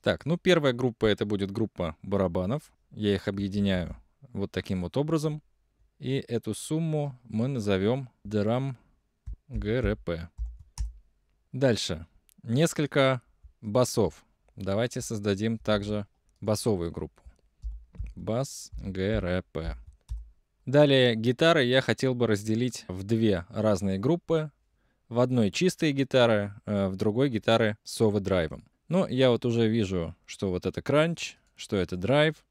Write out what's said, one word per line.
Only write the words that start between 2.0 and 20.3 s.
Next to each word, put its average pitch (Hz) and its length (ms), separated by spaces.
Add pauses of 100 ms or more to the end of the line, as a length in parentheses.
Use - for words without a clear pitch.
барабанов. 95 680 (200)
Я 104 240
их - 120
объединяю 98 720 (360)
вот 98 180
таким 92 320
вот 87 140
образом. 151 440 (560)
И 135 300
эту 110 260
сумму 156 720
мы 113 240
назовем 113 640 (140)
Drum 113 520 (720)
G 110 320
R 107 160
P. 82 340 (1200)
Дальше. 113 540 (380)
Несколько 135 800 (400)
басов. 110 640 (300)
Давайте 104 460
создадим 107 560
также 104 480 (340)
басовую 101 520
группу. 85 320 (920)
Бас 110 580
G 95 440
R 90 340
P. 80 240 (920)